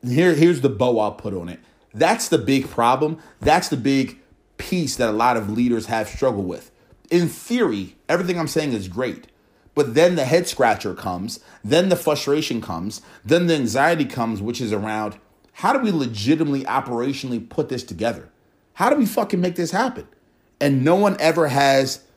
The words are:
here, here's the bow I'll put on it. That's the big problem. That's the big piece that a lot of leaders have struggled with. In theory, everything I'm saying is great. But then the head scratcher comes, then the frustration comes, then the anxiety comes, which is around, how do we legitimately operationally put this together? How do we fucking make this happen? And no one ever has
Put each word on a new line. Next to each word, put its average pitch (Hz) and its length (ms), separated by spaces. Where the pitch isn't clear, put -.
here, 160 300
here's 160 260
the 131 100
bow 117 300
I'll 104 140
put 101 200
on 87 140
it. - 140
That's 175 340
the 165 100
big 135 320
problem. 135 500
That's 156 300
the 147 80
big 135 420
piece - 400
that 120 100
a 107 60
lot 120 240
of 101 120
leaders 117 360
have 110 240
struggled 104 380
with. - 220
In 170 200
theory, 139 680
everything 180 280
I'm 156 120
saying 151 240
is 95 160
great. 107 380
But 135 200
then 175 220
the 143 100
head 170 220
scratcher 107 480
comes, 95 440
then 165 260
the 175 60
frustration 147 680
comes, 90 400
then 170 240
the 165 80
anxiety 143 500
comes, 113 360
which 120 180
is 110 140
around, 107 440
how 202 180
do 269 80
we 226 120
legitimately 139 720
operationally 123 840
put - 220
this 123 140
together? 107 460
How 208 160
do 294 80
we 254 80
fucking 202 340
make 175 160
this 170 160
happen? 233 360
And 139 240
no 165 100
one 202 240
ever 160 300
has 135 500